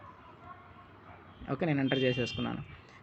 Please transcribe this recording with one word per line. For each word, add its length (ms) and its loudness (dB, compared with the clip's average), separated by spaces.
ఓకే, 160 0
నేను 140 4
ఎంటర్ 220 4
చేసేసుకున్నాను. 560 0